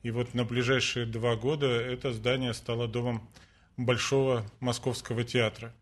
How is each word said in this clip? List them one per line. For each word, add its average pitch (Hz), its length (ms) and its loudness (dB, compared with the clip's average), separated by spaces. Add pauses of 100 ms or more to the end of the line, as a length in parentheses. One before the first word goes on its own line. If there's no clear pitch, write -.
и 117 80 -4
вот 120 220 -2
на 120 100 2
ближайшие 120 640 2
два 117 280 0
года 139 320 0
это 123 460 0
здание 123 420 0
стало 117 320 -2
домом 117 420 -2 (480)
Большого 127 680 2 (160)
Московского 120 640 -2
театра. 117 580 0